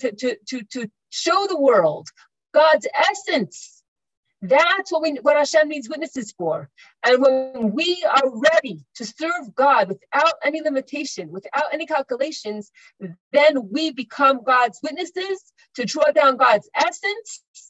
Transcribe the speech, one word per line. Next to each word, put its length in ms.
to, 120
to, 240
to, 140
to 180
show 380
the 120
world 480
God's 340
essence. 720
That's 500
what 100
we, 100
what 140
Hashem 320
needs 200
witnesses 480
for. 320
And 160
when 500
we 320
are 260
ready 320
to 100
serve 480
God 340
without 460
any 160
limitation, 680
without 420
any 140
calculations, 840
then 380
we 200
become 540
God's 380
witnesses 680
to 100
draw 260
down 240
God's 400
essence 680